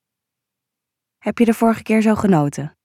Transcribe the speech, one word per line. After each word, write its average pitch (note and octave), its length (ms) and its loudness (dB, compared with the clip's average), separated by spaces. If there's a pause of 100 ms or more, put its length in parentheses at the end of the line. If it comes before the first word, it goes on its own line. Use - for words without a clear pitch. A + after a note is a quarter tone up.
(1200)
Heb - 200 -8
je A#3+ 60 2
de A3 100 2
vorige A3+ 280 0
keer A3 200 0
zo G#3+ 120 2
genoten? D3+ 720 -2